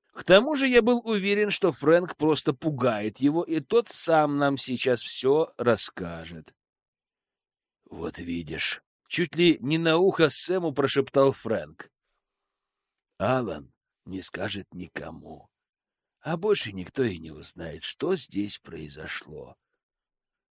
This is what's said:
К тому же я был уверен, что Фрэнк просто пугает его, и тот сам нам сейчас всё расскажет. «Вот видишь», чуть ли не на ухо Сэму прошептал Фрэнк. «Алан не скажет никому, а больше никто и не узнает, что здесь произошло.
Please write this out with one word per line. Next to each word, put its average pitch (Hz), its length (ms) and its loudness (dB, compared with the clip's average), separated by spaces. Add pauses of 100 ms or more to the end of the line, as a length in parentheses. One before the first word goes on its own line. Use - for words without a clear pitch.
(120)
К - 120 -16
тому 247 320 6
же 269 100 0
я 247 160 6
был 240 220 4
уверен, 202 460 2
что 175 220 2
Фрэнк 165 440 2
просто 151 360 2
пугает 120 640 -2
его, 147 240 2
и 160 180 -2
тот 226 280 2
сам 151 480 2
нам 143 200 2
сейчас 127 440 0
всё 151 560 0
расскажет. 85 960 -2 (1300)
«Вот - 300 -10
видишь», 85 640 -8 (260)
чуть 160 280 -4
ли 170 240 4
не 147 180 -2
на 165 180 2
ухо 170 320 4
Сэму 170 460 -2
прошептал 139 580 2
Фрэнк. 87 580 -6 (1300)
«Алан 95 540 -2 (320)
не 92 160 -10
скажет 95 540 -8
никому, 80 760 -14 (720)
а 160 160 -4
больше 185 360 0
никто 95 300 -6
и 101 160 0
не 80 120 -14
узнает, 80 520 -12
что - 340 -4
здесь 104 420 -8
произошло. 73 1000 -14 (1000)